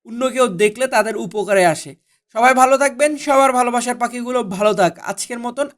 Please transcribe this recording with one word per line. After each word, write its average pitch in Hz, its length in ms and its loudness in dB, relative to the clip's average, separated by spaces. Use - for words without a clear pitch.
অন্য 240 260 -4
কেউ 254 180 2
দেখলে 208 380 0
তাদের 220 300 0
উপকারে 196 500 0
আসে। 156 240 -2
সবাই 247 220 4
ভালো 262 220 4
থাকবেন, 277 400 0
সবার 269 360 2
ভালোবাসার 240 440 -2
পাখিগুলো 240 460 -4
ভালো 202 320 0
থাক। 175 240 2
আজকের - 400 -10
মতন 240 280 -6